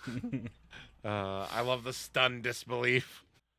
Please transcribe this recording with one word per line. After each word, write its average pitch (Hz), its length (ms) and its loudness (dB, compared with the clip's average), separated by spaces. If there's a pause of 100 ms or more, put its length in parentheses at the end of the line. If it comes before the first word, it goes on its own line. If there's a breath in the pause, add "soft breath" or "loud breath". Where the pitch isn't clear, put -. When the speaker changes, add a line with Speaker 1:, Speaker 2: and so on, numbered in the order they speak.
Speaker 1:
<laughs> 127 400 -4 (580 loud breath)
Speaker 2:
Uh, 98 480 -2
I 113 80 2
love 123 240 2
the 127 80 -4
stunned 123 500 2
disbelief. 123 800 0 (360)